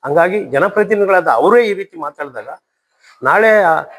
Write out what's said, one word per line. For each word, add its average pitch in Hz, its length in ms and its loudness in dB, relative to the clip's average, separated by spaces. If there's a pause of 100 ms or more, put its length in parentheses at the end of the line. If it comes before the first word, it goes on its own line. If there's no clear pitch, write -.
ಹಂಗಾಗಿ 170 400 0
ಜನಪ್ರತಿನಿಧಿಗಳಾದ 196 800 0
ಅವರೇ 185 400 2
ಈ 208 60 -4
ರೀತಿ 190 240 -12
ಮಾತಾಡಿದಾಗ 143 500 -12 (760)
ನಾಳೆ 208 400 2
ಆ, 160 180 2 (180)